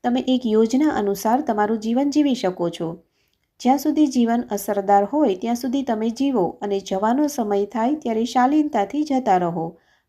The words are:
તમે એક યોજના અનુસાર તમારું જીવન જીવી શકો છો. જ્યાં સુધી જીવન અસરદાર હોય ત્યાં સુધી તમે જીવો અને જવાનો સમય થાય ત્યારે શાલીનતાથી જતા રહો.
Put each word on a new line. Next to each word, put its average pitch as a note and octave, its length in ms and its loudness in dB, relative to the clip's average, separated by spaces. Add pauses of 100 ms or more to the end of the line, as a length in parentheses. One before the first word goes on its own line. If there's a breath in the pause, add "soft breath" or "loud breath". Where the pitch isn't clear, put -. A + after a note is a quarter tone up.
તમે B3+ 240 0
એક B3+ 180 2
યોજના A3+ 440 4
અનુસાર A3 520 0
તમારું G#3+ 380 0
જીવન A#3 300 0
જીવી C#4+ 260 2
શકો F3+ 340 -2
છો. E3+ 340 -8 (560)
જ્યાં B3+ 180 2
સુધી D4+ 300 2
જીવન A#3+ 440 2
અસરદાર G3+ 520 2
હોય A3 320 2
ત્યાં A#3 200 -4
સુધી C4 280 -4
તમે A3+ 260 -2
જીવો A#3 520 -2
અને G3+ 180 -2
જવાનો A3 480 0
સમય G#3 380 -2
થાય A#3 300 -2
ત્યારે A3+ 300 -2
શાલીનતાથી C#4 760 0
જતા B3+ 340 2
રહો. E3+ 400 -4 (320 soft breath)